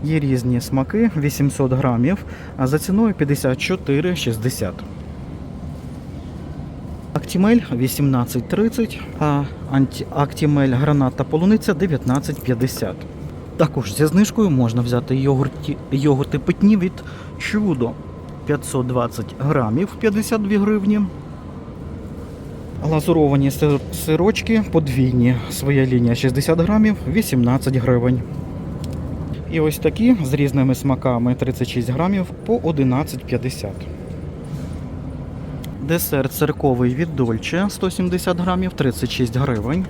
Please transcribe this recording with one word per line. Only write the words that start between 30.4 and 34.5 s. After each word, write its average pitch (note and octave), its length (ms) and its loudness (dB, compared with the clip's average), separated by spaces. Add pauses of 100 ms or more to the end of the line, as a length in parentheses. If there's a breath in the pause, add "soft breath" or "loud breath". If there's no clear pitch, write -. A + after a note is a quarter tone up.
смаками, B2 600 2
тридцять B2+ 320 -2
шість A#2+ 220 -2
грамів F3+ 360 0 (200)
по A3+ 120 2
одинадцять C#3+ 680 0
п'ятдесят. A#2 500 -4 (2000 loud breath)